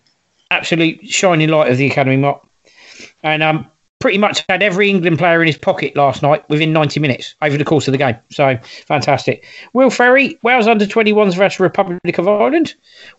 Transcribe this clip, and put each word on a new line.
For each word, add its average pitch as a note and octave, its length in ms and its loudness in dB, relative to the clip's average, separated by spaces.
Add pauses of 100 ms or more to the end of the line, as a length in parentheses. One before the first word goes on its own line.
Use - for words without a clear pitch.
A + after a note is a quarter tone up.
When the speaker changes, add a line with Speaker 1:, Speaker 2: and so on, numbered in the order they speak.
(520)
Speaker 1:
absolute E3 480 -2 (100)
shining D#3+ 400 0
light D3+ 220 2
of B2+ 60 0
the C#3 100 0
academy, C3+ 300 0
Mark. C#3 240 -2 (840)
And, D#3 200 -2
um, D#3 240 -2 (320)
pretty F#3 200 0
much G3+ 280 0
had F#3 140 -2
every G3+ 300 0
England F3 260 0
player E3+ 240 2
in E3 60 2
his D3+ 100 -2
pocket F3+ 380 -4
last C#3 260 0
night D3+ 280 0
within D#3 220 0
ninety D#3 280 0
minutes C#3+ 420 -4
over D3 160 0
the D3+ 80 -2
course D3+ 220 0
of C3+ 60 0
the C3+ 40 0
game. C3 180 0 (140)
So, C3+ 260 0 (300)
fantastic. C#3 580 -2 (300)
Will B3+ 160 4
Ferry, B3+ 540 2
Wales A#3 240 2
under G#3+ 180 2
twenty-ones G#3 480 2
versus F#3 260 0
Republic F3+ 600 -2
of E3+ 80 0
Ireland, B3 500 0
Speaker 2:
Yeah. - 420 -20